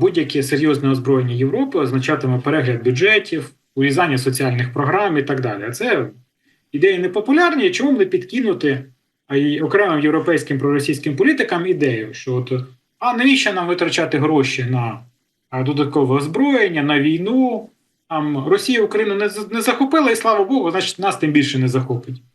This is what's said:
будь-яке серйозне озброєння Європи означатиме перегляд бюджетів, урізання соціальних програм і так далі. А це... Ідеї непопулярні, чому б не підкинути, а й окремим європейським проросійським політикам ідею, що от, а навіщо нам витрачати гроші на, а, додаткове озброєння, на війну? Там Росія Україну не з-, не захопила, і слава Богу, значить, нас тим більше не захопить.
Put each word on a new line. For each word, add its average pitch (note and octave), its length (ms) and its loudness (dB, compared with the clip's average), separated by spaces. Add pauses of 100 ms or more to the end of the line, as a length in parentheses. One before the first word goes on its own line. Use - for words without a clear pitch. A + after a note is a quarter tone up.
будь-яке D#3 420 0
серйозне C#3 480 2
озброєння B2+ 440 2
Європи F3+ 440 0
означатиме C3 600 0
перегляд B2+ 460 -2
бюджетів, D#3+ 680 2 (240)
урізання C#3 440 2
соціальних B2+ 540 -2
програм D#3+ 460 0
і C#3 40 0
так C3+ 180 -2
далі. G#2 280 -4
А - 20 -8
це... D#3+ 400 -2 (640)
Ідеї F#3 260 2
непопулярні, G#3+ 720 2
чому C4+ 220 0
б A#3 60 2
не F#3+ 80 4
підкинути, F3 800 -2 (420)
а C#3 100 -2
й D3 240 0
окремим D#3+ 400 0
європейським D#3 580 0
проросійським C#3+ 580 -2
політикам G3 500 0
ідею, C3+ 480 -2
що B2+ 200 -6
от, B2+ 180 -4 (460)
а A#3+ 180 -2
навіщо B3 360 2
нам F3+ 140 -4
витрачати E3+ 520 -2
гроші C#3 460 0
на, A#2+ 400 -4 (460)
а, C3 120 -4
додаткове C#3 540 0
озброєння, F3 640 0
на D3 180 2
війну? G#3+ 680 0 (400)
Там D3 400 -2
Росія G#3+ 340 2
Україну G#3 320 0
не G#3 140 0
з-, G#3 220 -8
не A3+ 120 -4
захопила, C4+ 480 2
і A3+ 60 2
слава G#3+ 280 2
Богу, G3+ 260 0
значить, F#3 280 -4
нас F#3 180 -2
тим D#3 160 0
більше C#3 260 2
не C3 100 2
захопить. B2+ 540 -4 (120)